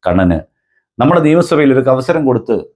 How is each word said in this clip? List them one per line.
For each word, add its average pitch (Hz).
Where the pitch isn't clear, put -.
കണ്ണന് 90
നമ്മുടെ 156
നിയമസഭയിൽ 156
ഒരു 131
അവസരം 156
കൊടുത്ത് 117